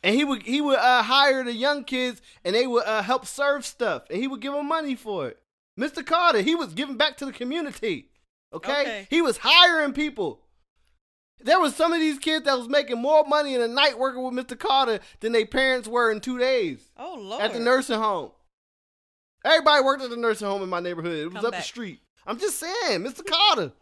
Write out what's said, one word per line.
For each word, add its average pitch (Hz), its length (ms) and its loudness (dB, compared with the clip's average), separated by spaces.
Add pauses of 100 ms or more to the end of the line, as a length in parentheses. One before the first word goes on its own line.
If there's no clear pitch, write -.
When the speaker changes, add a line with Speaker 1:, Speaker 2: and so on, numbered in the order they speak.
Speaker 1:
And 190 120 4
he 285 80 4
would, 269 200 -2
he 269 180 -2
would, 277 160 2
uh, 247 240 6
hire 269 420 4
the 247 80 -4
young 269 320 -2
kids, 254 380 -4 (240)
and 180 100 0
they 247 120 2
would, 233 180 2
uh, 214 160 0
help 240 240 -2
serve 285 400 -2
stuff, 180 460 -4
and 180 80 -4
he 262 80 -2
would 262 140 -8
give 277 120 -6
'em 285 140 -4
money 311 280 -2
for 185 320 -6
it. - 120 -12 (360)
Mister 285 280 -6
Carter, 330 380 2
he 277 120 0
was 277 200 -4
giving 269 240 -6
back 294 200 -2
to 285 80 -8
the 269 80 -10
community. 247 760 -6 (440)
Okay? 285 280 -4
Speaker 2:
Okay. 220 280 -6
Speaker 1:
He 330 140 2
was 254 180 0
hiring 320 520 4
people. 220 500 -6 (960)
There 339 200 4
was 311 160 2
some 330 180 2
of 339 60 0
these 311 200 0
kids 311 260 -2
that 269 120 2
was 233 120 -8
making 254 320 0
more 302 240 6
money 285 300 0
in 247 60 2
a 233 60 0
night 262 300 2
working 254 260 -2
with 254 120 -4
Mister 247 200 -6
Carter 262 440 0 (200)
than 226 120 -4
they 220 140 2
parents 254 420 0
were 233 240 2
in 208 100 -4
two 254 160 -6
days 240 580 -2
Speaker 2:
Oh, 339 240 -12
Lord. 226 220 -8
Speaker 1:
at 311 120 -2
the 240 60 -6
nursing 247 400 2
home. 196 320 -2 (1120)
Everybody 294 400 6
worked 269 200 0
at 240 80 -8
the 240 60 -8
nursing 214 300 -2
home 196 140 -4
in 185 80 -8
my 180 100 -2
neighborhood. 170 380 -6
It 151 80 -4
was 175 80 -8
Speaker 2:
Come 208 120 -6
Speaker 1:
up 233 60 0
Speaker 2:
back. 180 100 -8
Speaker 1:
the 160 60 -8
street. 208 340 -12 (240)
I'm 220 140 -8
just 392 200 -2
saying, 330 420 -2
Mister 254 220 -10
Carter. 320 480 0 (100)